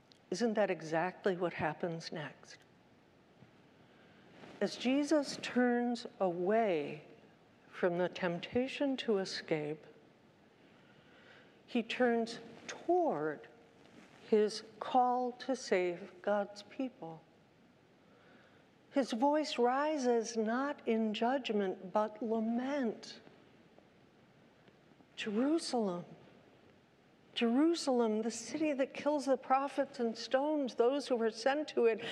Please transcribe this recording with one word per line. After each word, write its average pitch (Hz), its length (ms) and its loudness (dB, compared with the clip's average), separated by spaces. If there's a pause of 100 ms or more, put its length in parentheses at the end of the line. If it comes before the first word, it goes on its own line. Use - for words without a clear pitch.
(300)
Isn't 214 260 0
that 202 140 2
exactly 170 680 -2
what 175 160 -2
happens 165 580 -4
next? - 460 -12 (2000)
As 196 140 -2
Jesus 285 680 2
turns 240 640 2 (140)
away 175 840 2 (680)
from 175 260 0
the 175 120 2
temptation 247 880 -2
to 214 220 0
escape, 156 680 -4 (1800)
he 240 140 -2
turns 233 580 0 (280)
toward 180 800 0 (840)
his 214 340 4 (160)
call 247 540 2
to - 220 -4
save 180 560 0 (100)
God's 202 420 -2
people. 165 580 -8 (1700)
His 269 200 0
voice 285 480 2
rises 247 760 2
not 247 480 -2
in 220 280 2
judgment, 208 800 -2
but 214 320 -2
lament. 233 960 -2 (2000)
"Jerusalem, 220 880 0 (1300)
Jerusalem, 240 880 2
the 226 100 -2
city 302 400 -2
that 262 220 -2
kills 285 320 0
the 262 100 4
prophets 269 640 0
and 226 180 -2
stones 277 580 0
those 269 340 2
who 240 120 0
are 226 80 2
sent 277 400 0
to 240 180 4
it, 214 140 2 (100)